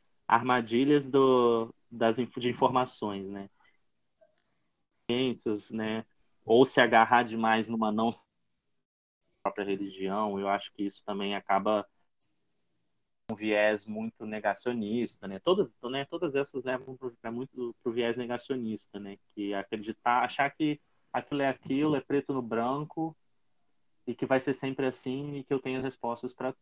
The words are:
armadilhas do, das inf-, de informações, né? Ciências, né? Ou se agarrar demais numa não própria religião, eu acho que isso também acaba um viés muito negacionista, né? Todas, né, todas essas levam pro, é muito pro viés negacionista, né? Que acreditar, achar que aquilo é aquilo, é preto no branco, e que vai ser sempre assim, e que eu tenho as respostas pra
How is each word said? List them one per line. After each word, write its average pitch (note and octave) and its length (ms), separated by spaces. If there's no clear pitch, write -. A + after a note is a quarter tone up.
armadilhas B2+ 800
do, B2 640
das A#2 280
inf-, A#2+ 200
de A#2+ 100
informações, A2+ 800
né? G2 200
Ciências, A#2+ 640
né? A2 340
Ou C#3+ 200
se - 160
agarrar A#2 420
demais A2+ 440
numa A2+ 240
não A2+ 200
própria G2+ 220
religião, G2 760
eu G2 100
acho G2 240
que G#2 100
isso G2+ 220
também G2+ 300
acaba G2+ 520
um A2 40
viés G#2+ 500
muito A2 400
negacionista, G#2+ 1000
né? G2 120
Todas, F#3 340
né, C3+ 220
todas E3 300
essas C#3 280
levam B2+ 340
pro, A#2+ 260
é A2+ 60
muito A#2+ 540
pro B2 80
viés A#2 260
negacionista, A#2 840
né? G2+ 180
Que G2+ 200
acreditar, A2 680
achar C#3 280
que D3 280
aquilo C#3+ 300
é C3+ 80
aquilo, D3 460
é C3 60
preto C#3 320
no C3 80
branco, C3+ 760
e A#2+ 100
que - 100
vai C3 140
ser C3 140
sempre C3+ 320
assim, C#3 500
e C#3 80
que - 100
eu C3+ 60
tenho C3 200
as C3 40
respostas B2 500
pra B2+ 280